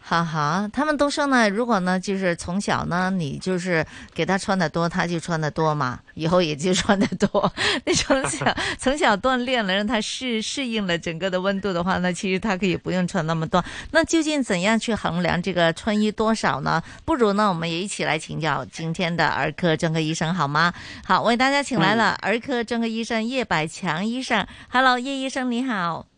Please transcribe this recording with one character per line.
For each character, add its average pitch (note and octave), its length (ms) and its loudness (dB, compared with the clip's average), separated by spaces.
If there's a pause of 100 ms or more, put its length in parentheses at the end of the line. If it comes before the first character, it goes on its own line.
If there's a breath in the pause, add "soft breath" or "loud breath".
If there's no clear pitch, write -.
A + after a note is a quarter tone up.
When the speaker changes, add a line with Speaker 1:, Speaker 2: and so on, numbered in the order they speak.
Speaker 1:
哈 E3+ 160 2
哈， E3 480 0
他 C4+ 140 -2
们 D4+ 140 2
都 C#4+ 100 4
说 D4 200 0
呢， A#3+ 200 4
如 G#3 160 0
果 A3+ 160 2
呢， F3+ 180 2
就 F#3+ 160 -2
是 F#3 220 0
从 F#3 240 -4
小 D3+ 240 0
呢， F3+ 260 0
你 D#3 280 -2
就 F#3 200 -2
是 E3+ 240 0 (300 loud breath)
给 D#3+ 140 0
他 F#3 100 2
穿 F#3+ 220 0
得 D#3+ 100 2
多， E3+ 180 0
他 E3+ 200 0
就 F3 120 -2
穿 D#3+ 220 -2
得 D3+ 100 0
多 D#3 240 0
嘛， B2+ 240 -2 (140)
以 D#3+ 140 -4
后 F3+ 160 6
也 D3+ 120 0
就 F3+ 200 0
穿 G3 260 2
得 - 60 4 (100)
多。 G3+ 340 2 (140)
<laughs> F4 220 0
你 F4+ 80 2
从 C4+ 320 2
小， C#4 180 -4 (160)
Speaker 2:
<laughs> F#3 160 -4
Speaker 1:
从 C#4 220 0
小 A#3 180 4
锻 B3+ 220 0
炼 B3 280 0
了， F#3 80 0
让 G#3 120 0
他 A#3 120 0
适-， A3+ 460 -4
适 C4+ 220 -4
应 A3 200 -2
了 E3+ 120 0
整 E3 200 -6
个 F#3 120 -2
的 F#3 100 0
温 G3 220 0
度 G3 100 -2
的 E3+ 100 0
话， F3+ 140 0
那 F3+ 160 0
其 F#3 180 -4
实 F#3 80 0
他 F#3+ 160 -2
可 F#3 120 -2
以 E3 100 2
不 - 140 -6
用 F3+ 180 0
穿 E3 180 -2
那 E3 80 0
么 D#3+ 140 -2
多。 F3 160 2 (280 loud breath)
那 D#4+ 120 4
究 E4 180 2
竟 D4 200 0
怎 F#3 180 0
样 G#3+ 180 4
去 G#3+ 160 0
衡 F3 280 0
量 E3 180 2
这 F#3+ 140 -2
个 E3 180 4
穿 G#3+ 260 -2
衣 G#3+ 140 2
多 A3 220 2
少 C#3+ 260 0
呢？ D#3 220 0 (240 loud breath)
不 D#4+ 80 2
如 A3+ 180 4
呢， G#3 160 4
我 F3+ 60 2
们 E3 160 -2
也 E3 100 -2
一 G#3 60 -4
起 F#3+ 180 -4
来 D3 140 2
请 D3+ 200 -8
教 C#3+ 280 0
今 D#3+ 260 -6
天 E3+ 240 -2
的 D#3 120 4
儿 C3+ 240 0
科 D#3+ 220 2
专 E3 160 0
科 E3 80 0
医 D#3 140 0
生 E3 220 -2
好 D#3 120 0
吗？ D#3 240 2 (360 loud breath)
好， F3 160 4
为 A3 120 4
大 B3+ 160 2
家 C#4 120 2
请 A3+ 180 -2
来 G3 140 4
了 G#3+ 160 4 (100)
儿 G#3 180 0
科 A#3+ 240 -2
专 A#3 160 -2
科 A#3 80 0
医 A3+ 160 -4
生 A3 220 -2
叶 B3 180 -2
百 E3 240 0
强 E3+ 380 -4
医 A#3+ 180 -4
生。 A3+ 200 0
Speaker 2:
嗯。 - 60 -6 (200 loud breath)
Speaker 1:
Hello， B3 300 4
叶 C4+ 180 -4
医 C4 140 -4
生 B3+ 200 -2
你 A#3+ 120 -2
好。 F3+ 420 -2 (140)